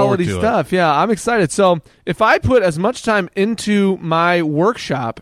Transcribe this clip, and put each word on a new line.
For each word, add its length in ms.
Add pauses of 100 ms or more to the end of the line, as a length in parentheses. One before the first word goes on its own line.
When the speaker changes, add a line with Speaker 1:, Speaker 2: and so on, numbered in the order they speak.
Speaker 1:
quality 200
Speaker 2:
to 100
it. 40
Speaker 1:
stuff. 320
Yeah, 200
I'm 180
excited. 420
So 280 (260)
if 160
I 160
put 240
as 160
much 240
time 340
into 600
my 440
workshop 800